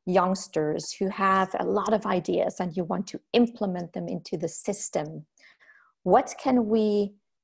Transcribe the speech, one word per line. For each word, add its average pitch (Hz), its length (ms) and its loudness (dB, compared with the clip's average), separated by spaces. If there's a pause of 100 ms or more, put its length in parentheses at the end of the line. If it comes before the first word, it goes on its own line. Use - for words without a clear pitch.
youngsters 180 840 0
who 196 160 -2
have 190 500 2
a 185 60 -2
lot 196 280 0
of 208 140 2
ideas 180 540 0
and 180 160 -6
you 185 60 0
want 185 260 -4
to - 120 -12 (120)
implement 202 600 0
them 170 160 -8
into 175 280 -6
the 160 120 -4
system, 160 800 -6 (760)
what 202 400 4
can 247 240 2
we 208 480 2 (300)